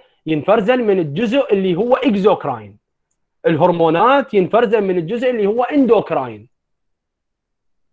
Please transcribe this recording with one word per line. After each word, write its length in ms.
ينفرزل 580
من 160
الجزء 540
اللي 220
هو 200
اكزوكراين. 840
الهرمونات 840
ينفرزل 480
من 160
الجزء 320
اللي 180
هو 160
اندوكراين. 840